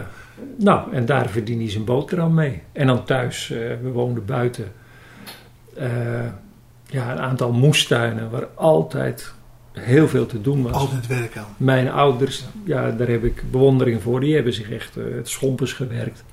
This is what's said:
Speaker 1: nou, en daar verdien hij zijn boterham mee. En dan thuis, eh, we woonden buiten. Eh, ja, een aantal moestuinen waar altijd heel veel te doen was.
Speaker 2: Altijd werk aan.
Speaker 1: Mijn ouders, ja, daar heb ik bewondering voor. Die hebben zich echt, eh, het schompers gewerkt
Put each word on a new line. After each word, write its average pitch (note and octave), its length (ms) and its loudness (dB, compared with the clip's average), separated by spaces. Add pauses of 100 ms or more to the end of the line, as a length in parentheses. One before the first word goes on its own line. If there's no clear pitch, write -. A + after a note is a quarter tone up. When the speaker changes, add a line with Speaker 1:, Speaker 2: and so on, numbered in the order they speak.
(580)
Speaker 1:
nou, G3+ 360 2
en B2+ 120 0
daar B2+ 240 2
verdien A2+ 300 -4
hij A2+ 100 -4
zijn G#2+ 160 -4
boterham D#3+ 480 0
mee. D3 280 0 (100)
En C#3 160 0
dan B2 180 2
thuis, B2 460 -2
eh, C3+ 60 -6 (240)
we B2+ 100 -4
woonden A#2+ 340 -2
buiten. B2 400 -2 (1080)
Eh, C3 120 -4 (960)
ja, B2 260 -4
een - 80 -4
aantal B2+ 320 0
moestuinen A#2+ 800 4
waar A#2+ 160 -6 (100)
altijd D#3 800 2 (380)
heel C#3+ 360 6
veel B2 180 2
te A2 160 -6
doen C3+ 220 2
was. A#2 80 -2
Speaker 2:
Altijd B2+ 360 -2
werk A#2+ 300 -4
aan. G#2+ 80 -12 (120)
Speaker 1:
Mijn C3 340 4
ouders, C3+ 540 2 (180)
ja, B2 280 -2
daar A#2 160 -2
heb A#2 160 0
ik A#2+ 280 -2
bewondering B2+ 500 4
voor. A#2+ 180 0
Die D3+ 160 2
hebben A#2+ 180 2
zich G#2 180 -8
echt, - 260 -10
eh, A#2 60 -6 (120)
het B2 140 -8
schompers C3 440 -2
gewerkt A2+ 600 -8